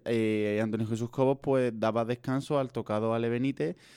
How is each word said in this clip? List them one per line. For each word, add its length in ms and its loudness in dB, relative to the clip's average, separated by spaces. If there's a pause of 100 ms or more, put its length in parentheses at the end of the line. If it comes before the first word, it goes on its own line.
eh, 580 2
Antonio 240 0
Jesús 240 -4
Cobos, 300 2
pues, 340 2
daba 300 0
descanso 540 -2
al 120 -2
tocado 440 -2
Ale 140 0
Benítez 480 -2 (200)